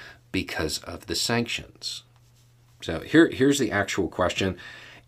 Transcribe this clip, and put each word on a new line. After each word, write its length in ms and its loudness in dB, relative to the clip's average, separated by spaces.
because 480 -4
of 260 -14
the 80 -4
sanctions. 880 -4
So 180 -4
here, 300 6
here's 280 4
the 140 0
actual 360 0
question. 500 0